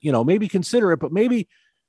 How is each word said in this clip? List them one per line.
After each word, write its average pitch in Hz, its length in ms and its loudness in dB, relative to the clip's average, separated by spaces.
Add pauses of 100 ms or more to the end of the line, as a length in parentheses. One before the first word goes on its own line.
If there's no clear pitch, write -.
you 147 100 -2
know, 117 120 2
maybe 196 240 0
consider 196 440 0
it, 160 80 0
but 143 120 -6
maybe, 226 360 0 (420)